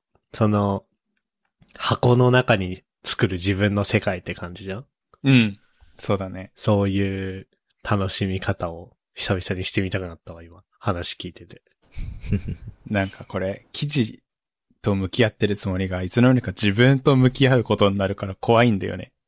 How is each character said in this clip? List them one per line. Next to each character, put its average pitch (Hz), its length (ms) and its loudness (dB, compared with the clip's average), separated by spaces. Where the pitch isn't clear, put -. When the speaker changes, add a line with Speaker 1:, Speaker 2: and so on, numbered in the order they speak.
Speaker 1:
そ 107 160 2
の、 101 340 2
箱 120 420 2
の 123 140 6
中 123 260 4
に 92 260 -6
作 - 240 0
る 92 60 0
自 92 220 0
分 101 200 2
の 101 100 0
世 107 160 0
界 95 160 -4
っ 90 60 -12
て - 120 -10
感 87 180 -14
じ 95 120 -14
じ 95 80 -8
ゃ 104 60 -10
ん？ 139 60 -16
Speaker 2:
う 135 80 4
ん。 110 280 4
そ - 160 -2
う - 20 0
だ 95 120 -6
ね。 95 260 -14
Speaker 1:
そ 101 280 2
う 101 60 0
い 98 500 -4
う 95 80 -20
楽 98 260 0
し - 160 -4
み 95 160 -4
方 90 300 -4
を 85 260 -18
久 - 280 -4
々 92 160 -6
に 92 60 -6
し - 80 -4
て 104 100 -2
み 95 80 -2
た 95 100 -4
く 92 80 -8
な 85 80 -14
っ - 20 -20
た - 160 -18
わ、 85 100 -20
今。 85 200 -20
話 87 360 -4
聞 - 140 -12
い 82 40 -18
て - 120 -20
て。 - 160 -20
Speaker 3:
<laughs> - 600 -8
Speaker 2:
な 101 160 -2
ん 98 40 -6
か - 160 -18
こ - 140 -8
れ、 95 320 -6
記 - 160 -6
事 143 340 -2
と 104 140 0
向 95 140 -4
き 120 160 2
合 107 40 2
っ - 20 -16
て - 160 -2
る 101 80 0
つ - 120 -8
も 92 100 -4
り 95 100 -2
が、 92 160 -6
い 92 60 -6
つ 120 120 -2
の 123 80 4
間 131 60 6
に 123 60 2
か - 100 -6
自 104 200 0
分 127 280 4
と 139 160 4
向 127 160 6
き 131 160 2
合 131 100 4
う 113 60 2
こ 107 120 0
と 101 140 4
に 98 80 -2
な 98 100 0
る 98 80 -2
か - 100 -8
ら 95 100 -8
怖 117 280 4
い 120 80 4
ん 98 80 0
だ 98 80 -6
よ 95 100 -6
ね。 92 140 -14